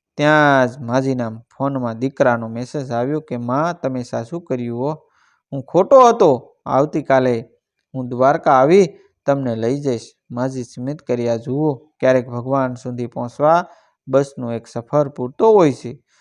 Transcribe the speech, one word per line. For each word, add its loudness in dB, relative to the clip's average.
ત્યાં 4
જ -12
માજીના -4
ફોનમાં -6
દીકરાનો -2
મેસેજ -10
આવ્યો -4
કે, -10
"માં, -4
તમે -6
સાચું -10
કર્યું -6
હો, -4
હું -8
ખોટો 6
હતો. 2
આવતીકાલે 0
હું -8
દ્વારકા 2
આવી 6
તમને -2
લઈ -2
જઈશ." -6
માજી -6
સ્મિત -10
કર્યા. -2
જુઓ, -2
ક્યારેક -2
ભગવાન -4
સુધી -10
પહોંચવા 0
બસનો -2
એક -8
સફર -2
પૂરતો 0
હોય 6
છે, -14